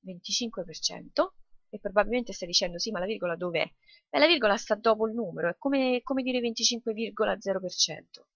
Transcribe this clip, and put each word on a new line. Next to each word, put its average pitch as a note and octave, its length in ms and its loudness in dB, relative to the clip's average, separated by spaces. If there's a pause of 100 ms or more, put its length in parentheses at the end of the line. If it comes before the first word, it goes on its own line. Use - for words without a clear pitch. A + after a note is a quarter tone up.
Venticinque F#3+ 640 -6
per E3 140 -14
cento, - 560 -2 (360)
e G#3 80 -12
probabilmente G#3 540 0
stai F3+ 160 -8
dicendo, F3 300 0
"Sì, A3+ 120 -4
ma G#3 80 -4
la F3+ 80 -2
virgola F3 300 -2
dov'è?" F3 340 0 (380)
Beh, C#4+ 100 2
la D4 80 8
virgola A#3+ 300 6
sta - 180 0
dopo G#3+ 320 4
il A3 80 -4
numero, E3+ 360 -2
è F3+ 80 -4
come, C4 440 2
come C4 200 -2
dire B3 180 0
venticinque A#3 540 0
virgola G#3 460 -2
zero F#3+ 200 -2
per F3+ 120 -6
cento. - 640 -4